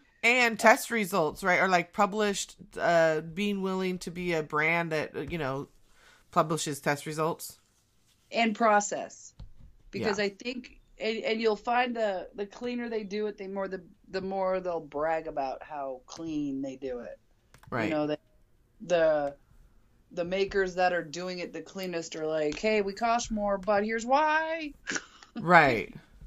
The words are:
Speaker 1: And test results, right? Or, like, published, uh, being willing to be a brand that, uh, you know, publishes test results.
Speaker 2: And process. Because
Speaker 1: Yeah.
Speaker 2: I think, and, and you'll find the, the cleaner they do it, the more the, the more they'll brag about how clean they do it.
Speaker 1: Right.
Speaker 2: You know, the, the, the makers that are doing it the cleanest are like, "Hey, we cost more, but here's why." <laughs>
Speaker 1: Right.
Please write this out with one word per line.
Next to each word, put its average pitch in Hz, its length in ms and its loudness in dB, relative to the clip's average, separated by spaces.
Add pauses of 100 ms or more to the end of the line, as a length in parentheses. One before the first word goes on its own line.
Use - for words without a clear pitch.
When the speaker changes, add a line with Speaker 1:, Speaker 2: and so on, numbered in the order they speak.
(220)
Speaker 1:
And 233 360 2
test 226 320 6
results, 190 520 0
right? 180 180 4
Or, 190 80 4
like, 175 240 2
published, 202 640 0 (220)
uh, 160 420 4
being 190 420 -2
willing 185 380 -2
to 180 100 -8
be 175 240 -4
a 156 80 2
brand 160 500 0
that, 151 240 -2
uh, 135 40 -2
you 156 180 -6
know, 139 300 -4 (640)
publishes 160 500 2
test 147 260 0
results. 156 520 -4 (760)
Speaker 2:
And 226 220 2
process. 208 760 2 (580)
Because 202 280 -2
Speaker 1:
Yeah. 208 60 0
Speaker 2:
I 196 40 0
think, 247 520 -10 (180)
and, 220 260 -4
and 226 160 0
you'll 220 160 2
find 247 400 0
the, 202 380 -2
the 202 120 -6
cleaner 240 440 -8
they 214 140 -4
do 208 240 -4
it, 208 100 -10
the 196 100 -10
more 196 200 -4
the, 185 120 -8 (300)
the 190 100 -4
more 190 400 0
they'll 175 200 -4
brag 156 460 -2
about 139 360 -4
how 135 440 -8
clean 147 560 -4
they 135 140 -8
do 127 240 -8
it. - 180 -14 (520)
Speaker 1:
Right. 117 140 -2
Speaker 2:
You 98 60 -2
know, 151 160 0
the, 151 120 -2 (680)
the, 156 480 2 (800)
the 170 120 -4
makers 190 500 0
that 180 180 4
are 170 120 -2
doing 180 340 -8
it 175 140 -8
the 160 100 -10
cleanest 170 540 -6
are 156 100 -4
like, 156 320 0
"Hey, 214 240 2
we 196 100 -4
cost 233 380 0
more, 202 280 0
but 202 260 2
here's 226 200 -2
why." 311 680 2 (180)
<laughs> - 100 -4 (360)
Speaker 1:
Right. 147 580 6 (320)